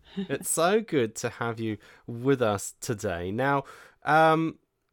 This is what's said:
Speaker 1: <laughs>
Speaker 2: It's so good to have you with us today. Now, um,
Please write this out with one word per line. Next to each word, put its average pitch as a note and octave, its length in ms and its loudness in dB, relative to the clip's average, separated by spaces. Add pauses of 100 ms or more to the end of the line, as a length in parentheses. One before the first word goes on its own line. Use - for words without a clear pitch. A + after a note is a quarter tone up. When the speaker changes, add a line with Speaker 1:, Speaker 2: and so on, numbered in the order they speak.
(160)
Speaker 1:
<laughs> - 0 -
Speaker 2:
It's F#3 340 -6
so F3+ 300 2
good B2+ 360 0
to A#2+ 140 -4
have A#2+ 300 -6
you A2 180 -2 (300)
with B2 340 0
us G#2 380 -2
today. F#2+ 500 -4
Now, C3+ 360 0 (400)
um, D#3+ 540 4 (340)